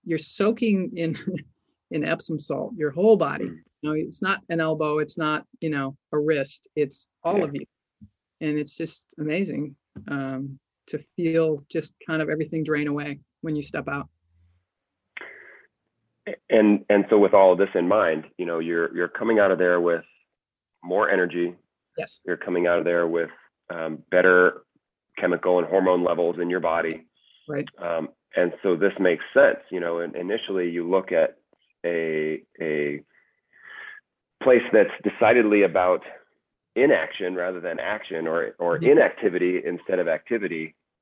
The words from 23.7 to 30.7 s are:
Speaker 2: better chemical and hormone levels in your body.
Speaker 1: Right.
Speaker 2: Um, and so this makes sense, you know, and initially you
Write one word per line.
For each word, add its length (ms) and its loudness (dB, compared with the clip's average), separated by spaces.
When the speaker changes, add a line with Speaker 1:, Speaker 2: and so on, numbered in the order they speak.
Speaker 2:
better 520 6
chemical 400 2
and 80 0
hormone 360 2
levels 380 0
in 80 -4
your 100 -2
body. 460 -2
Speaker 1:
Right. 200 -8
Speaker 2:
Um, 320 -6
and 160 0
so 120 2
this 240 0
makes 240 2
sense, 260 4
you 100 -6
know, 200 -4
and 160 -8
initially 540 -4
you 200 -4